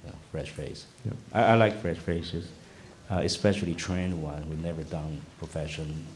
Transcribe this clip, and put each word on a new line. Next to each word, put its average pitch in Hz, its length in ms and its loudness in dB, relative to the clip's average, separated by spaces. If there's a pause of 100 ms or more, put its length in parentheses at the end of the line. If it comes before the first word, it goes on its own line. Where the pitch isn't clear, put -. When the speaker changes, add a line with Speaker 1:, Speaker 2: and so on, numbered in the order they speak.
Speaker 1:
Yeah, - 60 -12 (200)
fresh 73 160 -4
face. - 380 -10 (180)
Speaker 2:
Yeah. - 80 -2 (220)
Speaker 1:
I, 113 80 6 (100)
I - 40 10
like 110 260 6
fresh 85 160 0
faces, 85 500 -2 (640)
uh, 92 60 2
especially 90 580 2
trained 90 480 -2
one 76 220 -6
who 78 120 -6
never 80 280 -4
done 76 360 -6 (180)
profession 78 760 -6